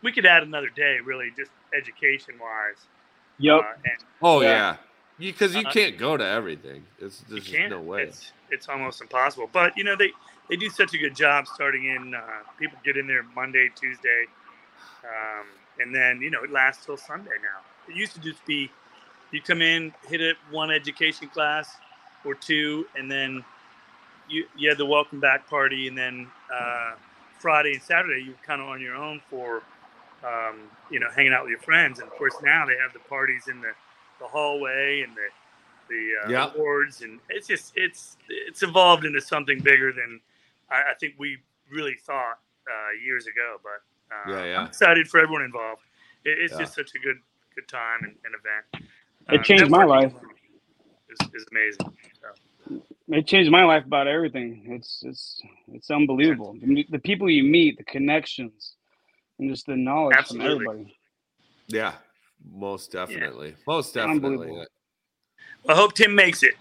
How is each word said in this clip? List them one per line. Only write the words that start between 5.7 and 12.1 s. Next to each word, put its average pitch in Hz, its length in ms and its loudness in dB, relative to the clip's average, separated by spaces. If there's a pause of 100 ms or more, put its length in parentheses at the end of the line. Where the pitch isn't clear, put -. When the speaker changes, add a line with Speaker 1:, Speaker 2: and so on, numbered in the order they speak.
Speaker 3:
can't 208 260 2
go 143 180 0
to 117 80 0
everything. 78 600 -6 (140)
It's, 98 220 -16
Speaker 1:
you - 140 -20
Speaker 3:
there's 101 100 -12
just 95 120 -8
Speaker 1:
can't. 190 140 -2
Speaker 3:
no 92 100 -10
way. 92 240 -6
Speaker 1:
It's, - 280 -18 (180)
it's 135 180 -10
almost 135 320 -10
impossible. 127 520 -2
But, 175 240 2
you 202 80 -4
know, 202 120 0
they, 190 160 0 (360)
they 175 80 -4
do 208 140 -6
such 202 240 -2
a 160 40 -4
good 147 160 -4
job 143 320 2
starting 135 380 -4
in, 127 300 -8